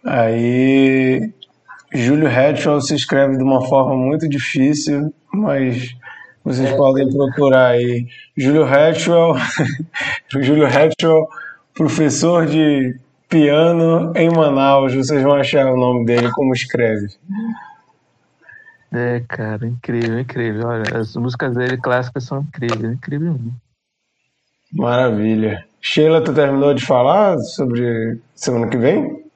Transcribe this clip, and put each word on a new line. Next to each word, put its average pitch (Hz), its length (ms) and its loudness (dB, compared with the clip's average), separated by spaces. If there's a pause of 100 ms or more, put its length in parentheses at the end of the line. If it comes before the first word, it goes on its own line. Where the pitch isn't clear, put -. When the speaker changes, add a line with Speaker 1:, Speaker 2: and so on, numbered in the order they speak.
Speaker 1:
Aí, 131 1300 2 (600)
Júlio 139 360 2
Hatchell 139 520 2
se 143 140 -4
escreve 139 420 0
de 131 60 -2
uma 131 240 2
forma 135 300 2
muito 147 320 -2
difícil, 143 840 -2 (200)
mas 135 640 -2 (500)
vocês 131 260 -2
Speaker 2:
É. 135 60 -2
Speaker 1:
podem 135 340 2
procurar 135 600 2
aí. 120 360 -2 (300)
Júlio 143 280 2
Hatchell, 165 720 2
<laughs> - 1080 -6
Júlio 147 240 4
Hatchell, 156 640 2 (460)
professor 160 720 0
de 143 520 0 (300)
piano 165 880 2
em 165 140 4
Manaus. 139 640 2
Vocês 135 280 0
vão 143 120 4
achar 135 320 2
o 127 100 2
nome 123 300 0
dele, 120 260 0
como 135 220 0
escreve. 110 540 -2 (1800)
Speaker 3:
É, 120 380 -4
cara, 107 380 -8
incrível, 117 520 -4
incrível. 117 480 -6
Olha, 113 320 -6
as 107 160 -8
músicas 123 400 -4
dele 123 220 -2
clássicas 123 480 -4
são 135 160 -8
incríveis, 117 540 -6
incrível 147 380 -6
mesmo. 120 220 -8 (1160)
Speaker 1:
Maravilha. 110 920 0 (140)
Sheila, 156 420 2
tu 160 120 -2
terminou 139 400 2
de 117 100 -4
falar 156 540 2
sobre 120 800 -4 (160)
semana 117 340 -4
que 117 100 -4
vem? 165 460 0 (120)